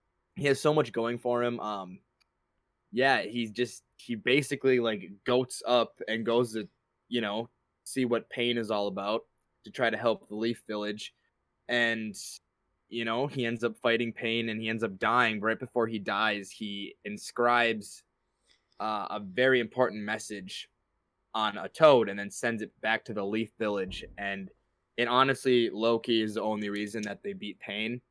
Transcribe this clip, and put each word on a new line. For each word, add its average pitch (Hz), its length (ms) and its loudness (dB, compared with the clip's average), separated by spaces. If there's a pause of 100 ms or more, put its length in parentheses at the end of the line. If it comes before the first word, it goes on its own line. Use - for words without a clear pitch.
(360)
He 143 100 -2
has 135 140 4
so 151 140 4
much 147 180 2
going 117 280 -2
for 120 240 0
him. 120 160 0
Um, 98 400 -8 (920)
yeah, 123 300 4
he's 110 300 -4
just, 117 320 -4 (140)
he - 180 -8
basically, 131 640 2
like, 104 320 -2 (140)
goats 123 400 0
up 120 280 2 (140)
and 110 180 0
goes 117 280 2
to, 107 140 -4 (400)
you 117 140 0
know, 110 280 -2 (340)
see 127 220 -2
what 113 240 0
pain 120 280 0
is 110 140 -2
all 104 160 2
about 98 340 -2 (440)
to 107 60 -18
try 120 180 2
to 107 80 -2
help 110 320 0
the 104 60 -10
Leaf 113 320 -2
Village. 107 460 -6 (540)
And, 117 480 0 (760)
you 117 160 -4
know, 120 220 0
he 135 180 -2
ends 117 180 -2
up 110 140 0
fighting 117 360 2
pain 113 360 -2
and 110 120 -4
he 110 80 -4
ends 113 140 -2
up 98 140 -4
dying. 113 420 4
Right 110 200 0
before 120 280 0
he 113 120 -4
dies, 104 520 -2
he 101 440 -10 (100)
inscribes, 117 1000 0 (760)
uh, 104 320 -4
a 104 80 -4
very 123 400 2
important 110 440 -2
message 104 640 -8 (680)
on 107 220 0
a 95 120 -8
toad 131 400 8
and 101 80 -4
then 101 140 -8
sends 117 320 -2
it - 80 -10 (100)
back 110 240 0
to 113 80 -8
the 101 120 -4
Leaf 107 340 -2
Village. 101 440 -2 (140)
And 98 320 -6 (480)
it 120 100 2
honestly, 123 640 4
low-key, 113 520 2
is 110 120 -4
the 110 60 -2
only 107 280 -4
reason 104 340 -6
that 101 200 -8
they 101 100 -6
beat 95 260 -10
Pain. 110 520 -6